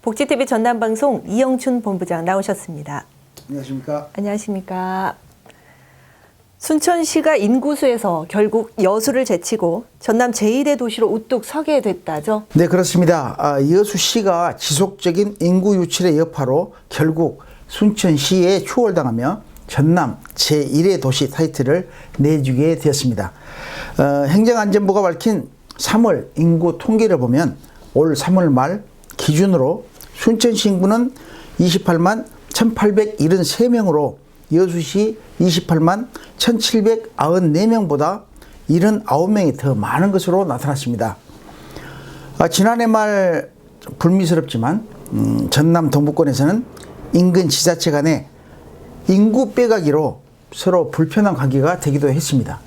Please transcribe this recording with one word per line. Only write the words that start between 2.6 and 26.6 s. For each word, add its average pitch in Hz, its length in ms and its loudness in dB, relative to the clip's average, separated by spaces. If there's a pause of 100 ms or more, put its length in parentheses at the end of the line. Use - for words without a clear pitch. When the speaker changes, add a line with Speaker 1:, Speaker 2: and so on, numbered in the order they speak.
Speaker 2:
안녕하십니까? 139 720 -8
Speaker 1:
안녕하십니까? 190 960 -6 (1400)
순천시가 311 800 0
인구수에서 233 880 0
결국 214 460 -2 (100)
여수를 220 400 0
제치고 185 600 -2 (160)
전남 240 320 0
제일의 262 420 0
도시로 226 320 -2
우뚝 220 380 -4
서게 302 360 -2
됐다죠? 185 680 -4
Speaker 2:
네, 165 160 4
그렇습니다. 170 680 0
아, 143 240 0
여수시가 180 960 0
지속적인 190 840 -2
인구 185 380 2
유출의 175 400 0
여파로 160 560 -2 (160)
결국 156 540 -2 (260)
순천시에 185 960 2
추월당하며 143 760 -2 (260)
전남 156 500 0 (180)
제일의 151 640 0
도시 135 320 -2
타이틀을 160 560 -2 (300)
내주게 143 600 2
되었습니다. 123 540 -2 (680)
어, 143 260 2
행정안전부가 202 760 2
밝힌 180 460 -2 (300)
삼월 214 580 0
인구 165 420 2